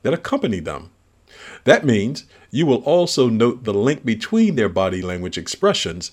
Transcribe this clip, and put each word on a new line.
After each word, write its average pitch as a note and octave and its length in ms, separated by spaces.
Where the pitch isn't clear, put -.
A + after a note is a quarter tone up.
that C3 100
accompany A3 460
them. D2+ 320
That - 220
means A#2 400
you D3+ 140
will B2+ 180
also D3+ 460
note A2+ 340
the G#2+ 100
link B2 320
between F#3 500
their A2 120
body F#2 340
language F2+ 360
expressions F2+ 760